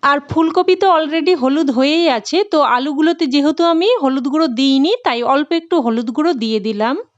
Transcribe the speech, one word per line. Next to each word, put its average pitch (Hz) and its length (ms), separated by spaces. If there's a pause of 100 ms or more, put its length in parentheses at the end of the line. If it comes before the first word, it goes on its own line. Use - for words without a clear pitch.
আর 285 140 (100)
ফুলকপি 359 480
তো 392 120 (100)
already 320 440
হলুদ 277 360
হয়েই 302 320
আছে, 247 340
তো 403 140 (180)
আলুগুলোতে 302 520
যেহেতু 285 340 (120)
আমি 330 140 (120)
হলুদ 269 280
গুঁড়ো 311 200 (120)
দিইনি, 269 320 (120)
তাই 240 200
অল্প 277 280
একটু 339 300
হলুদ 233 340
গুঁড়ো 311 180
দিয়ে 220 260
দিলাম। 220 360 (220)